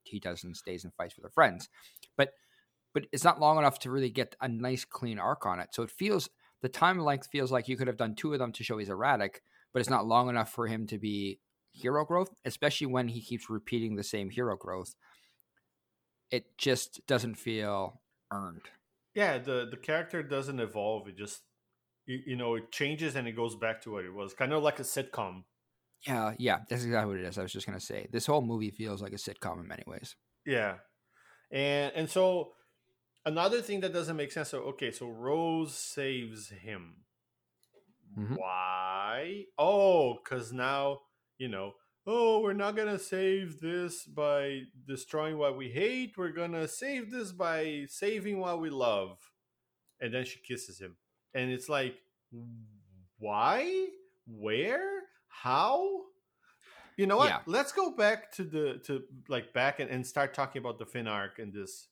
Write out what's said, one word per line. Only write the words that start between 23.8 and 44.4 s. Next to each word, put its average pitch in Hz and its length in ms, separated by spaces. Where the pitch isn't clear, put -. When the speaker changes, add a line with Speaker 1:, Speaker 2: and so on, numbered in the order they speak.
Speaker 2:
to 113 100
what 98 140
it 90 80
was. 98 200
Kind 135 200
of 151 100
like 147 160
a 131 40
sitcom. 101 640
Speaker 1:
Yeah, 110 340
yeah, 117 280
that's 120 160
exactly 110 300
what 92 80
it 90 60
is. 85 100
I 95 60
was 92 100
just 98 140
gonna 101 120
say, - 320
this 117 140
whole 147 160
movie 110 300
feels 104 300
like 101 120
a 101 40
sitcom 92 420
in 85 80
many - 180
ways. - 300
Speaker 2:
Yeah. 110 340
And, 143 440
and 160 140
so 185 440
another 180 360
thing 202 200
that 180 120
doesn't 160 240
make 143 140
sense. 156 180
So, 139 120
okay, 135 200
so 120 180
Rose 151 640
saves 120 760
him. 92 560
Speaker 1:
Mm-hmm. 107 180
Speaker 2:
Why? 95 1120
Oh, 170 680
'cause 120 300
now, 139 480
you 131 100
know, 98 280
"Oh, 226 360
we're 202 120
not 202 220
gonna 208 240
save 190 600
this 175 460
by 143 580